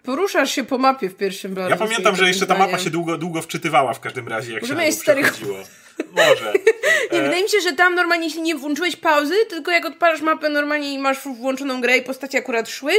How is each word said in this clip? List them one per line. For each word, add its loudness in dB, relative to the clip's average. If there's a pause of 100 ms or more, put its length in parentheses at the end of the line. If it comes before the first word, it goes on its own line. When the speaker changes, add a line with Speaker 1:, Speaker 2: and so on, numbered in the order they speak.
Speaker 1:
Poruszasz 0
się -2
po -2
mapie 2
w -14
pierwszym -6
Baldur's -2
Speaker 2:
Ja 2
pamiętam, 2
Speaker 1:
Gate'cie, 0
Speaker 2:
że 4
jeszcze 0
ta 2
Speaker 1:
wyzwanie. 4
Speaker 2:
mapa -2
się -2
długo, -2
długo -4
wczytywała 2
w -10
każdym -10
razie, -6
jak -6
Speaker 1:
Może -4
Speaker 2:
się -4
na -2
Speaker 1:
miałeś 2
Speaker 2:
nią -6
Speaker 1:
stary 4
Speaker 2:
przechodziło. -2 (540)
Może. 2
Speaker 1:
<laughs> 2
Nie, 0
Speaker 2:
E, 0
Speaker 1:
wydaje 0
mi -2
się, 2
że 0
tam 4
normalnie, 2
jeśli -6
nie -2
włączyłeś -4
pauzy, 2 (140)
tylko -4
jak 2
odpalasz 0
mapę 0
normalnie -2
i -4
masz 0
w-, -10
włączoną -4
grę 4
i -2
postacie -6
akurat -2
szły, -4